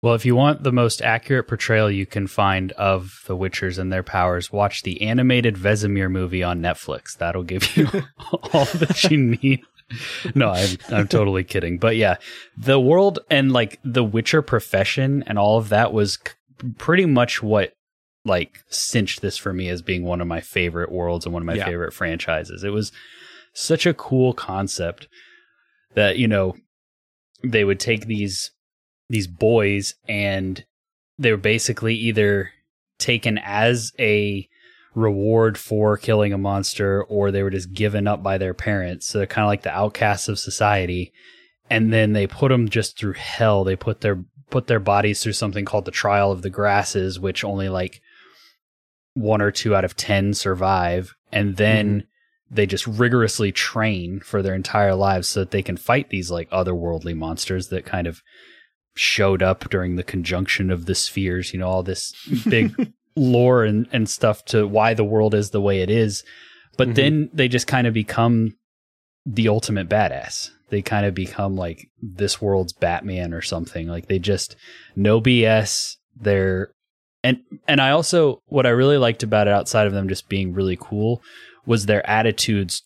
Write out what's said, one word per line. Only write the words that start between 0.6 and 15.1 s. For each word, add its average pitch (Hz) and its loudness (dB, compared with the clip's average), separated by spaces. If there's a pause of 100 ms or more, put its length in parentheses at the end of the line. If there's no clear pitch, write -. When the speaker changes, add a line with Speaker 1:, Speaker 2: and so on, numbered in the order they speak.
Speaker 1:
the 135 0
most 120 0
accurate 117 -2
portrayal 110 0
you 98 -2
can 101 -6
find 95 0
of 95 -2
the 92 -6
Witchers 92 -6
and 92 -4
their 92 -2
powers, 90 -2
watch 101 -2
the 92 -6
animated 120 2
Vesemir 101 0
movie 92 -2
on 87 -2
Netflix. 82 -6
That'll 87 -4
give 92 -4
you 156 4
<laughs> 190 -4 (500)
all 143 4
that 165 0
you 156 4
need. 131 2 (720)
No, 123 4
I'm, 92 0 (140)
I'm 104 2
totally 98 2
kidding. 87 -4
But 113 2
yeah, 101 4 (400)
the 135 4
world 165 4 (100)
and, 135 4
like, 117 0
the 123 0
Witcher 113 2
profession 135 0